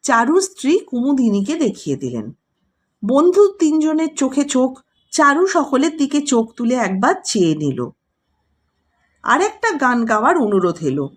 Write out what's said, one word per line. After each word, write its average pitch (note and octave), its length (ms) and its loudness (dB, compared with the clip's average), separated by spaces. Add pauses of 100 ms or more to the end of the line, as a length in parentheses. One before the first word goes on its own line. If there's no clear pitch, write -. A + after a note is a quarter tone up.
চারু C4+ 400 2
স্ত্রী F4+ 380 -2
কুমুদিনীকে B3 760 -2
দেখিয়ে F#3+ 420 -4
দিলেন। A#2+ 340 -8 (760)
বন্ধু F4+ 540 4
তিনজনের D#4 560 0
চোখে C4+ 280 -2
চোখ, C4 360 -2 (320)
চারু D4+ 360 2
সকলের D#4 500 0
দিকে D4 240 0
চোখ A#3 320 -2
তুলে A#3+ 220 -2
একবার A3 480 0
চেয়ে E3+ 320 0
নিল। C3+ 340 -4 (1300)
আর D4 180 2
একটা G#4+ 320 -2
গান B3 320 0
গাওয়ার A#3 320 2
অনুরোধ G3 440 0
এলো। C#3 360 -2